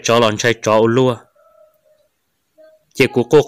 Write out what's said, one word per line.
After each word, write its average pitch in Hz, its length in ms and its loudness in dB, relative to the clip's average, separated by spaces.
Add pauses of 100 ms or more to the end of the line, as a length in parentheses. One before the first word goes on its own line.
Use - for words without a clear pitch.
chó 117 160 0
là 113 180 0
cháy 117 240 -2
chó 110 160 0
ô 113 100 2
lua. 123 300 0 (1800)
Chỉ 131 140 -2
của 120 160 -4
cô 147 240 2